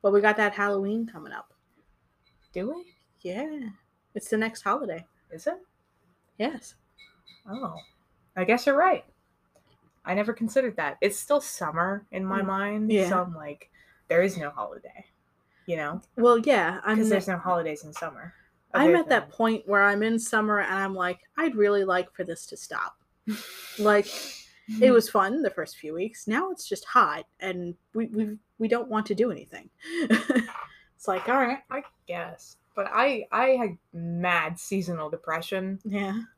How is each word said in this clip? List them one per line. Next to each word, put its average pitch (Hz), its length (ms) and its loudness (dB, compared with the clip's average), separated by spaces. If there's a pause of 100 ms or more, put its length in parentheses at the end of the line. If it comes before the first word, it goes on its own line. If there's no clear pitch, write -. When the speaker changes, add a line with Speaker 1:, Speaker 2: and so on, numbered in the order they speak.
Speaker 1:
But 202 100 4
we 202 100 8
got 214 160 6
that 208 160 2
Halloween 202 540 -2
coming 151 240 -16
up. - 220 -16 (960)
Speaker 2:
Do 196 220 -6
we? 349 200 -14 (280)
Speaker 1:
Yeah. 254 480 -8 (440)
It's - 160 -10
the 220 80 0
next 226 260 -4
holiday. 202 420 -4 (260)
Speaker 2:
Is 165 160 -8
it? 349 100 -4 (800)
Speaker 1:
Yes. 262 380 -6 (760)
Speaker 2:
Oh. 196 280 -10 (580)
I 185 80 -2
guess 233 220 2
you're 277 120 4
right. 349 280 4 (1000)
I 180 80 -4
never 208 200 0
considered 226 440 0
that. 147 240 -4
It's 202 160 2
still 285 240 2
summer 180 680 -4
in 190 140 -6
my 196 160 0
Speaker 1:
Mm. 196 40 0
Speaker 2:
mind, 208 460 -2
Speaker 1:
Yeah. 190 180 4
Speaker 2:
so 185 120 2
I'm 180 120 -6
like, 147 360 -14 (380)
there 165 140 4
is 185 160 0
no 147 120 -6
holiday, - 560 -12 (600)
you 175 100 -2
know? 156 260 -6 (140)
Speaker 1:
Well, 240 240 8
yeah, 202 440 2
I'm 214 140 2
Speaker 2:
'Cause 220 120 4
Speaker 1:
the 202 60 6
Speaker 2:
there's 190 120 0
no 180 100 -2
holidays 170 460 -2
in 151 80 -16
summer, 151 420 -12 (400)
Speaker 1:
I'm 302 160 6
Speaker 2:
other 349 80 8
Speaker 1:
at 320 120 0
that 240 200 4
Speaker 2:
than - 20 -20
Speaker 1:
point 226 360 0
where 202 160 4
I'm 202 200 4
in 226 160 2
summer 214 420 0
and 185 120 -2
I'm 196 220 -2
like, 180 320 -4 (100)
"I'd 302 180 0
really 202 280 4
like 180 300 0
for 185 100 -6
this 170 240 -10
to - 100 -16
stop." - 400 -10 (300)
Speaker 2:
<laughs> - 500 -12
Speaker 1:
Like, 208 300 4 (720)
it 254 100 10
was 226 180 8
fun 214 320 0
the 220 100 2
first - 260 -8
few 156 160 -10
weeks. 208 340 -6
Now 294 240 -2
it's - 160 -12
just - 180 -8
hot, 160 400 2 (140)
and 180 360 -6 (180)
we, 226 140 -2
we, 214 300 -4 (200)
we 226 120 -2
don't 240 200 0
want 214 180 -2
to 208 80 0
do 220 160 2
anything. - 380 -14 (400)
<laughs> - 0 - (840)
It's - 120 -10
like, 185 220 -2
all 247 80 4
right. 254 220 0 (120)
Speaker 2:
I 277 120 -6 (240)
guess. 170 500 -12 (180)
But 202 160 -4
I, 247 400 0
I 240 200 2
had 226 260 0 (160)
mad 170 640 -2
seasonal 170 500 -4
depression, 185 760 -4
Speaker 1:
Yeah. 202 380 -4 (140)